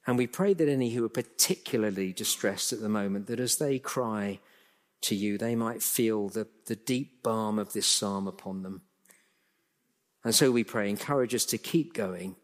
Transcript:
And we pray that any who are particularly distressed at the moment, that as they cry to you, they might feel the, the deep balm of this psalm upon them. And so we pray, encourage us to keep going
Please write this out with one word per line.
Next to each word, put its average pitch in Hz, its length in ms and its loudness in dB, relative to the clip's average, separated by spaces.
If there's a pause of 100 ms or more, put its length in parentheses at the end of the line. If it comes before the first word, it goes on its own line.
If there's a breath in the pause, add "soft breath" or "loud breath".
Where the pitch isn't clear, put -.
And 123 100 2
we 127 80 4
pray 196 280 2
that 160 140 2
any 131 220 2
who 117 140 0
are 110 40 0
particularly 104 1040 0
distressed - 600 -2
at 110 80 -6
the 107 80 -4
moment, 101 400 -2
that 117 100 -4
as 123 180 0
they 139 220 0
cry 107 600 -2 (640 soft breath)
to - 120 0
you, 101 240 0
they 117 160 -2
might 113 280 -2
feel 110 460 0
the, 107 200 -6 (180)
the 113 100 -4
deep 131 460 -4
balm 110 380 0
of 101 120 -6
this 101 140 -2
psalm 98 400 0
upon 95 360 -8
them. 95 200 -10 (1400 soft breath)
And 113 100 2
so 139 160 8
we 120 140 4
pray, 104 260 -2
encourage 123 440 0
us 117 120 0
to 113 120 -2
keep - 340 0
going 92 520 -4